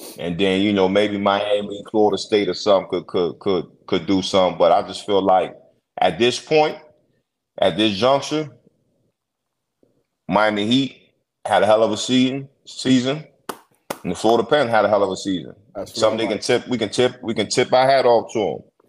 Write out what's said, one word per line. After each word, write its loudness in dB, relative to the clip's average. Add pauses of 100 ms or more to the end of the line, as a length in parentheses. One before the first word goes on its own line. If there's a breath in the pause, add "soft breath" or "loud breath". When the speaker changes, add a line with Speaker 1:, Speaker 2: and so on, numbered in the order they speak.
(180 loud breath)
Speaker 1:
And -6
then, 0
you 0
know, 2
maybe 0
Miami, -2
Florida 2
State 0
or -2
something 0
could, -6
could, -4
could, -2 (220)
could -2
do 0
something. 0
But 4
I 2
just -14
feel 0
like 2 (460)
at 0
this 0
point, 0 (800)
at 0
this 0
juncture, 0 (1800)
Miami 2
Heat -2 (360)
had 2
a 0
hell 4
of 2
a -6
season, -2 (180)
season, -2 (800)
and -6
the -10
Florida 2
Panthers 0
had 4
a 2
hell 2
of 0
a -6
season. -6 (220)
Speaker 2:
That's -12
what -14
Speaker 1:
Something 0
Speaker 2:
I -2
Speaker 1:
they -2
Speaker 2:
like. -8
Speaker 1:
can 0
tip, -16
we -2
can -4
tip, -2
we -6
can -4
tip -2
our 4
hat 4
off 2
to -4
'em. -2 (320)